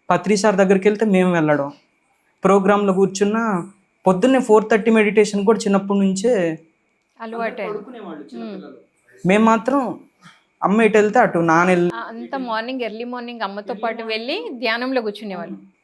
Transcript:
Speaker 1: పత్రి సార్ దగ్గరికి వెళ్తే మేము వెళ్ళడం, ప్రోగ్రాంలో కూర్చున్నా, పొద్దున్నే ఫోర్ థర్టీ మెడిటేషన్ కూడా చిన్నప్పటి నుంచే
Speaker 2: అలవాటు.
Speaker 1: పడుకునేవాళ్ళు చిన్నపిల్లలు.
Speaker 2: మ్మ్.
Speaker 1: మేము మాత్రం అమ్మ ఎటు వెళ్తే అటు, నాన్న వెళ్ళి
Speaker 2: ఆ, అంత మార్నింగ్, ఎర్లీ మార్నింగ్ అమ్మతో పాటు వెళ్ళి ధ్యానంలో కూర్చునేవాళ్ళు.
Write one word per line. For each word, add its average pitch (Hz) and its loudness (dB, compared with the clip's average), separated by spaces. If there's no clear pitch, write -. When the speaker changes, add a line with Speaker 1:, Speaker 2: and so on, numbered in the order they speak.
Speaker 1:
పత్రి 185 2
సార్ 202 2
దగ్గరికి 190 4
వెళ్తే 208 2
మేము 185 2
వెళ్ళడం, 151 0
ప్రోగ్రాంలో 196 4
కూర్చున్నా, 196 -2
పొద్దున్నే 247 4
ఫోర్ 214 4
థర్టీ 226 2
మెడిటేషన్ 208 2
కూడా 214 2
చిన్నప్పటి 196 0
నుంచే 190 0
Speaker 2:
అలవాటు. 226 -8
Speaker 1:
పడుకునేవాళ్ళు 208 -12
చిన్నపిల్లలు. 208 -12
Speaker 2:
మ్మ్. - -20
Speaker 1:
మేము 208 4
మాత్రం 226 0
అమ్మ 208 2
ఎటు 214 4
వెళ్తే 214 4
అటు, 180 2
నాన్న 170 4
వెళ్ళి 175 2
Speaker 2:
ఆ, - -10
అంత 233 -12
మార్నింగ్, 247 -6
ఎర్లీ 220 -8
మార్నింగ్ 240 -12
అమ్మతో 202 -8
పాటు 226 -6
వెళ్ళి 247 -6
ధ్యానంలో 247 -4
కూర్చునేవాళ్ళు. 202 -10